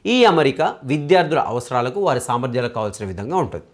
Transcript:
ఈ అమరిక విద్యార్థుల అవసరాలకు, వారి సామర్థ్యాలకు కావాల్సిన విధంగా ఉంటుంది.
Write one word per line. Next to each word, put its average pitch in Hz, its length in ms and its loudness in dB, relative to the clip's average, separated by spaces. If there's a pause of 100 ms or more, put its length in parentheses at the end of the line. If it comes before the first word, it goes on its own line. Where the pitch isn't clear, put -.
(140)
ఈ - 20 4 (140)
అమరిక 147 300 2 (320)
విద్యార్థుల 151 480 2 (120)
అవసరాలకు, 123 460 -4 (100)
వారి 123 200 2
సామర్థ్యాలకు 120 500 -2
కావాల్సిన 104 340 -6
విధంగా 104 320 -6
ఉంటుంది. - 300 -10